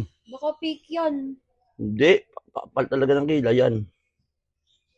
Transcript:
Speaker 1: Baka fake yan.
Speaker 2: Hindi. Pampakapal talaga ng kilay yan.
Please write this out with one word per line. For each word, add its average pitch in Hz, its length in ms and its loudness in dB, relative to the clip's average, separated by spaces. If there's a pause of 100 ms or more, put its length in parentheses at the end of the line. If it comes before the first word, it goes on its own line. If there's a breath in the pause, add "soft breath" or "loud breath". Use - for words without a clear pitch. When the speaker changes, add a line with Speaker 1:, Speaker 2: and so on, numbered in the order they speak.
(280)
Speaker 1:
Baka 269 300 -8
fake 320 320 -8
yan. 320 260 -2 (600)
Speaker 2:
Hindi. 110 340 2 (140)
Pampakapal - 600 -8
talaga 135 280 2
ng 143 140 0
kilay 123 260 2
yan. 127 180 4 (1200)